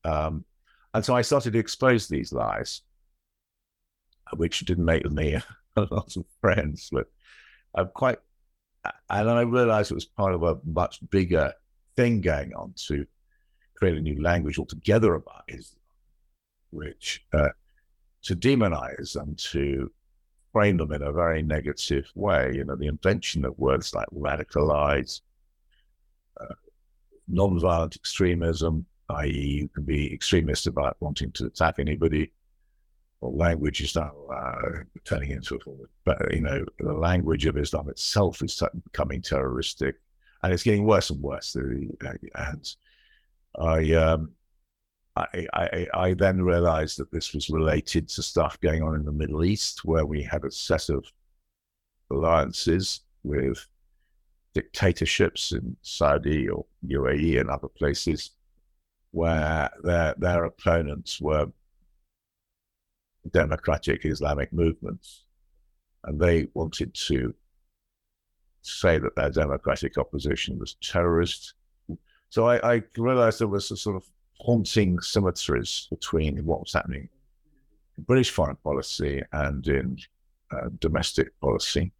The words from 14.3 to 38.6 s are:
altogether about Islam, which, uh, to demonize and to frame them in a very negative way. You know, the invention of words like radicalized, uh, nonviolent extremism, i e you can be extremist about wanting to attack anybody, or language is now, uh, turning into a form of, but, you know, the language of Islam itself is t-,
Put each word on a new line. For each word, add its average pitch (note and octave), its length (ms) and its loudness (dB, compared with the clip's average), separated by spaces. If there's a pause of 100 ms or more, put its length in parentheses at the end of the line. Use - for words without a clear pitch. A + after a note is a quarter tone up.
altogether G2 560 2
about - 340 -12
Islam, - 320 -18 (880)
which, - 640 -10
uh, D2 160 4 (760)
to F#2 120 -2
demonize E2+ 800 0
and D2 220 -8
to C#2 540 -2 (600)
frame G#2 260 4
them D#2 140 -2
in C#2+ 120 -4
a C#2+ 80 -2
very D#2+ 320 2
negative C#2+ 720 -2
way. E2 400 2
You C#2 100 -4
know, C#2 100 -6
the C#2+ 120 -4
invention D2+ 580 0
of C2 140 -6
words C2 340 0
like - 200 -4
radicalized, D2 1080 0 (1200)
uh, - 140 -14 (760)
nonviolent F2 640 4
extremism, E2 880 0 (240)
i D2 180 -2
e C#2+ 40 0 (300)
you C#2+ 80 -4
can D2 160 -8
be D2 280 -2
extremist - 540 0
about C#2+ 320 -2
wanting C#2+ 340 -4
to B1 120 -6
attack D#2+ 340 0
anybody, D2+ 520 0 (880)
or B1 100 -6
language D2+ 500 0
is D2 140 -6
now, D2+ 160 -2 (220)
uh, - 460 -6 (260)
turning C#2+ 260 -4
into C2 240 -6
a - 40 -8
form C2+ 220 -16
of, - 60 -20 (160)
but, - 300 0
you D#2 80 0
know, - 240 -2 (140)
the D2+ 140 -4
language D#2+ 520 0
of C#2+ 120 2
Islam D2 320 -4
itself - 540 0
is - 140 -6
t-, E2+ 80 0 (260)